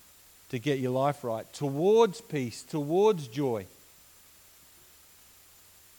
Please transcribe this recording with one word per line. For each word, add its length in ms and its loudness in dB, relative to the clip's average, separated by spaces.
to 100 -6
get 180 0
your 140 -2
life 320 0
right, 300 -6
towards 680 2
peace, 400 -6
towards 680 0
joy. 380 -4